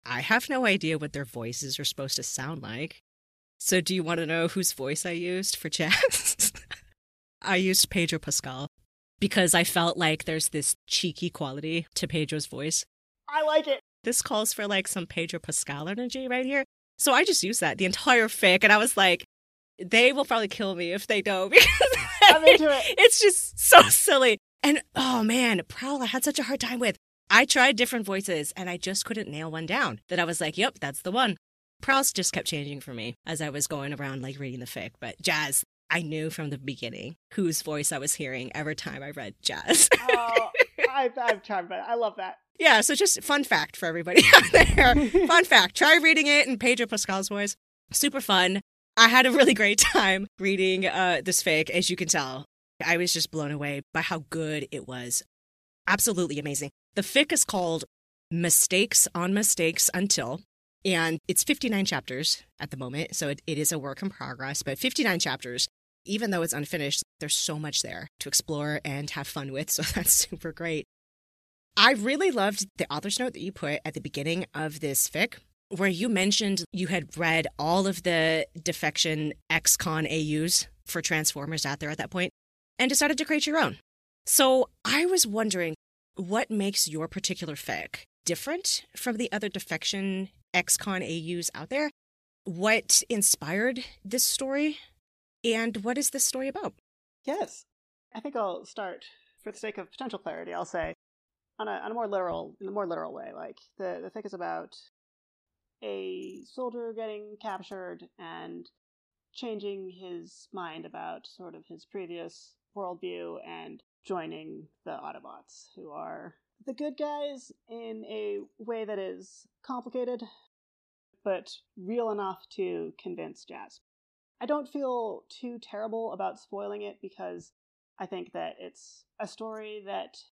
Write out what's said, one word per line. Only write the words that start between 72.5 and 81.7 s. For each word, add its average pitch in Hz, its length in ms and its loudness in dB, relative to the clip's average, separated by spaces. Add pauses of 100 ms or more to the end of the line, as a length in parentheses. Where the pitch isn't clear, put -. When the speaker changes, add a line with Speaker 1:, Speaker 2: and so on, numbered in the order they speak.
Speaker 1:
the - 160 -4
author's 190 260 -4
note 254 140 -4
that - 80 -14
you 190 100 -6
put 151 320 -4
at 156 100 -8
the - 80 -8
beginning 156 520 -4
of 151 260 -6
this 139 300 0
fic, 185 280 -2 (320)
where 196 200 0
you 185 200 -2
mentioned 196 640 0
you 185 160 -4
had 165 300 -4
read 165 300 2 (100)
all 175 300 2
of 185 160 -4
the 160 420 2 (160)
defection 156 720 -2 (160)
ex-con 160 560 2
A 156 140 -2
Us 156 480 0 (180)
for - 160 -6
Transformers 156 640 -2
out 143 140 -6